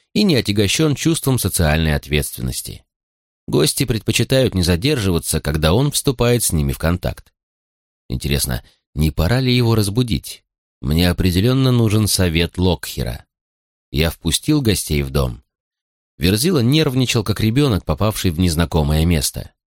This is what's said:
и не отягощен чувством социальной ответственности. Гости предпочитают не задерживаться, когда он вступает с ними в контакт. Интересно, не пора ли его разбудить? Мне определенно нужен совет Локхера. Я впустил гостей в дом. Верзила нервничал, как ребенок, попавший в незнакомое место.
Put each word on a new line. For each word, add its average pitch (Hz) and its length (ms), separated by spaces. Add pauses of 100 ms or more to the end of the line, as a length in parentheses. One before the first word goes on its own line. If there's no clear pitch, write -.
(140)
и 214 100
не 180 120
отягощен 110 600
чувством 139 440
социальной 80 560
ответственности. 67 920 (600)
Гости 143 380
предпочитают 117 680
не 92 80
задерживаться, 90 760
когда 78 340
он 143 180
вступает 120 520
с - 80
ними 73 200
в - 80
контакт. - 520 (800)
Интересно, 65 540 (320)
не 76 160
пора 113 280
ли 127 160
его 117 200
разбудить? 107 680 (380)
Мне 80 280
определенно 110 640
нужен 110 360
совет 85 500
Локхера. 76 680 (680)
Я 78 180
впустил 143 520
гостей 82 420
в 67 60
дом. 65 340 (760)
Верзила 110 420
нервничал, 127 640
как - 180
ребенок, 131 440
попавший 95 460
в 76 80
незнакомое 80 640
место. - 460 (240)